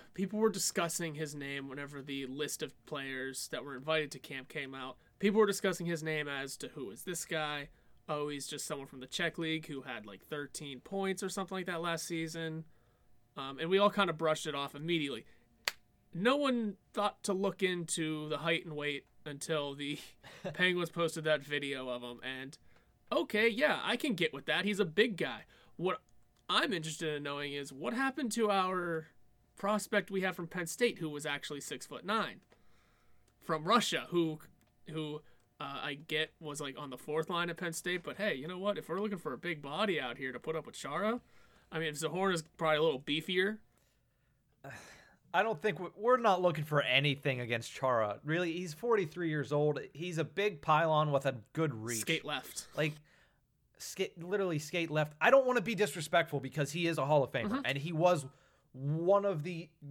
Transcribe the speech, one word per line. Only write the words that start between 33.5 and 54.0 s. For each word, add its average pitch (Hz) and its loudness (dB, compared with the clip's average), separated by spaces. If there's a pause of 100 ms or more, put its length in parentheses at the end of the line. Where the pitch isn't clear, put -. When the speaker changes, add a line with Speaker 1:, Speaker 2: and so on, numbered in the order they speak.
Speaker 1:
Russia, 170 2
who, 165 2 (480)
who, 151 -6 (380)
uh, 139 -6
I 147 -4
get 156 -2
was, 147 -8
like, 139 -6
on 143 -8
the 127 -8
fourth 156 -2
line 170 2
at 170 -4
Penn 170 -4
State. 180 -2
But 151 -8
hey, 196 0
you 135 -6
know 185 -6
what? 196 0
If 151 -8
we're 180 -2
looking 208 -2
for 151 -6
a 120 -6
big 160 -4
body 160 0
out 120 -4
here 131 -6
to 165 -8
put 160 -4
up 151 -6
with - -16
Chara, 196 -2 (520)
I 165 -4
mean, 160 0
Zohorna 175 2
is 160 0 (140)
probably 156 4
a 151 4
little 147 4
beefier. 180 0 (1040)
Speaker 2:
<sighs> - -14 (600)
I 185 4
don't 220 0
think 190 0
we, 175 -6 (100)
we're 240 6
not 202 4
looking 156 4
for 147 2
anything 135 4
against 117 -2
Chara. 113 2
Really, 165 0
he's 175 -6
forty-three 180 0
years 147 0
old. 147 4 (140)
He's 160 -6
a 156 0
big 190 0
pylon 156 6
with 135 2
a 127 2 (160)
good 156 0
reach. 113 -4
Speaker 1:
Skate 165 -2
left. - -6 (100)
Speaker 2:
Like, 151 0 (840)
skate, - -6